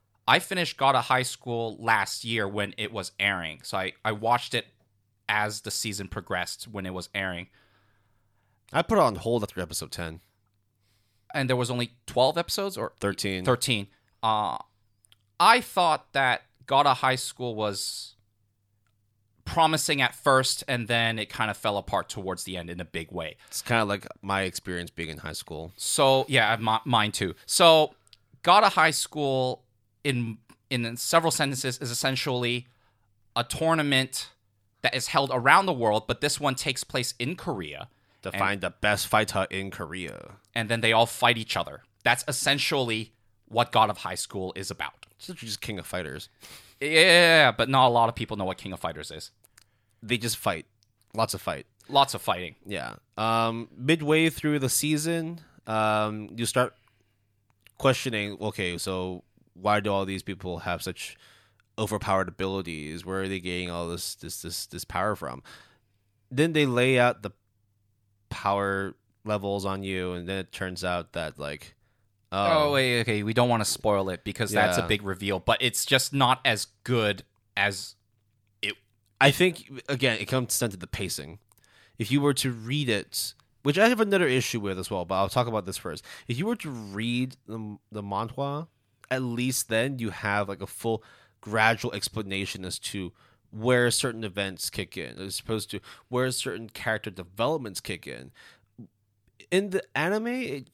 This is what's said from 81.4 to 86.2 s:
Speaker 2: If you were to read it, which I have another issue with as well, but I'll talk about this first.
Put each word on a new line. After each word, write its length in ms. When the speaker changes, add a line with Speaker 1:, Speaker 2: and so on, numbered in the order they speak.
Speaker 2:
If 140
you 80
were 140
to 180
read 380
it, 440
which 140
I 100
have 140
another 260
issue 320
with 180
as 140
well, 140
but 100
I'll 140
talk 180
about 180
this 120
first. 260